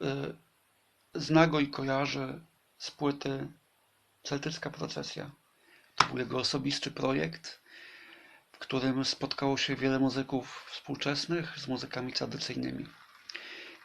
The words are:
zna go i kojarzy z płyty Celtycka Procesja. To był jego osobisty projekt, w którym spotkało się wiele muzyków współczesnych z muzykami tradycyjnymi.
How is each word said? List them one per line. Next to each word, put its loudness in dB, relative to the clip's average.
zna 8
go 4
i 4
kojarzy 0
z -10
płyty -2
Celtycka -4
Procesja. -6
To 10
był -4
jego -2
osobisty 0
projekt, -2
w -20
którym 0
spotkało 0
się 0
wiele 4
muzyków 0
współczesnych -2
z -10
muzykami -4
tradycyjnymi. -4